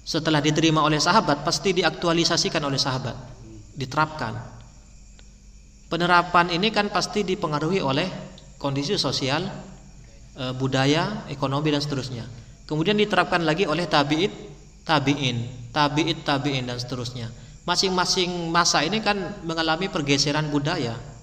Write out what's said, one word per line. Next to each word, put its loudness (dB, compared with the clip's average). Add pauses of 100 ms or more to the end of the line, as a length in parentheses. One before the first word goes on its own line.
Setelah 0
diterima 4
oleh 4
sahabat, 2
pasti 0
diaktualisasikan 2
oleh 0
sahabat, -2 (640)
diterapkan. -2 (1600)
Penerapan 4
ini 0
kan 2
pasti -2
dipengaruhi 0
oleh 0 (480)
kondisi -2
sosial, 0 (960)
eh, -6
budaya, 0
ekonomi, 0
dan 0
seterusnya. -6 (400)
Kemudian 0
diterapkan 2
lagi 2
oleh 0
tabi'id, 4 (480)
tabi'in, 0
tabi'id, 0
tabi'in, 0
dan -6
seterusnya. -8 (360)
Masing-masing 0
masa 4
ini 0
kan -2
mengalami -2
pergeseran 0
budaya -2 (300)